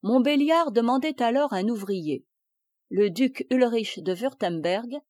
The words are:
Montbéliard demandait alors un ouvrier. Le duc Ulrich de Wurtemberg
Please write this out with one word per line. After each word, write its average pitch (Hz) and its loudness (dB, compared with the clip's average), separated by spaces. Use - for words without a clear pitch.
Montbéliard 285 2
demandait 254 0
alors 262 2
un 196 -2
ouvrier. 196 -4
Le 196 2
duc 254 -2
Ulrich 233 0
de 185 -2
Wurtemberg 196 -4